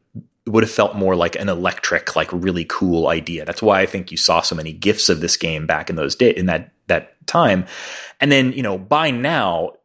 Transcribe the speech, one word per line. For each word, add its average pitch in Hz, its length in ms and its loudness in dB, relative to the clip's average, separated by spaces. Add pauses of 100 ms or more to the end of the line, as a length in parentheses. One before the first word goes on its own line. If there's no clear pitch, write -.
(480)
would 110 160 4
have 107 80 -2
felt 104 240 2
more 95 200 2
like 85 200 0
an 101 120 -4
electric, 87 680 -2
like, 80 160 0
really 87 360 -2
cool 85 400 2
idea. 78 380 -2
That's 85 160 -8
why 101 200 4
I 98 40 4
think 92 240 -6
you 82 80 -8
saw 82 240 2
so - 140 -4
many 80 180 -8
gifs 98 360 0
of 80 120 2
this 82 160 0
game 78 300 -4
back 78 240 -2
in 87 40 -4
those 73 200 -2
day, 123 160 6
in 90 160 0
that, 80 240 -2 (160)
that 82 260 -2 (140)
time. 104 400 2 (520)
And 143 120 2
then, 131 220 4
you 135 100 -6
know, 98 160 -2
by 147 320 0
now, 120 640 -2 (120)